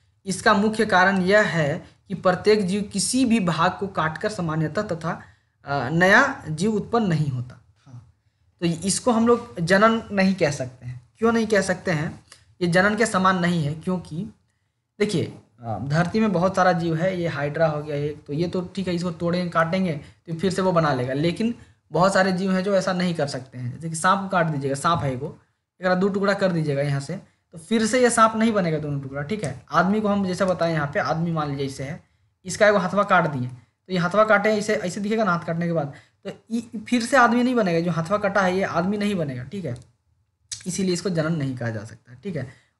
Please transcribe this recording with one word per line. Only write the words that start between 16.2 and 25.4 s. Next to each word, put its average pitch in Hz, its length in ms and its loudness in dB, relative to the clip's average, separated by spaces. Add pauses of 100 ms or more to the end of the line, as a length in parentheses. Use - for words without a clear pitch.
में 220 120 2
बहुत 185 240 0
सारा 185 160 6
जीव 170 240 0
है, 185 240 -2
ये 170 80 -2
हाइड्रा 147 380 -2
हो 151 160 -2
गया 151 140 -8
एक, 147 300 -6
तो 147 60 -8
ये 170 160 0
तो 180 260 -4
ठीक 185 140 -4
है, 180 60 -2
इसको 175 160 -2
तोड़ेंगे, 170 400 -2
काटेंगे, 170 420 0
तो - 420 -10
फिर 175 180 0
से 190 100 0
वो 185 100 2
बना 156 220 4
लेगा। 127 180 -2
लेकिन 175 420 0 (380)
बहुत 185 220 4
सारे 190 180 4
जीव 185 200 0
हैं 185 120 0
जो 202 100 0
ऐसा 190 180 2
नहीं 180 220 0
कर 156 120 0
सकते 131 320 -10
हैं। 123 160 -8
जैसे 160 140 -10
कि 160 60 -6
सांप 185 260 2
को 190 80 -6
काट 180 180 2
दीजिएगा, 139 280 -2
सांप 170 260 0
है 139 120 -2
एगो, 131 260 -8 (420)